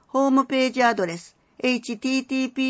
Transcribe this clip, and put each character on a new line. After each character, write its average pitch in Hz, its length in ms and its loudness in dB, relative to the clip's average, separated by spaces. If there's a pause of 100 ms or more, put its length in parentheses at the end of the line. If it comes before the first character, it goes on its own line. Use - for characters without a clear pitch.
ホ 269 180 0
ー 269 40 2
ム 262 140 4
ペ 262 220 0
ー 247 60 -2
ジ 247 100 0
ア 233 120 4
ド 190 120 -2
レ 170 100 -6
ス、 - 200 -18 (240)
エ 247 160 0
イ 233 40 -4
チ 233 160 -8
テ 254 120 -6
ィ 262 120 0
ー 254 60 -8
テ 269 80 -6
ィ 262 140 -2
ー 254 40 -12
ピ 262 180 -4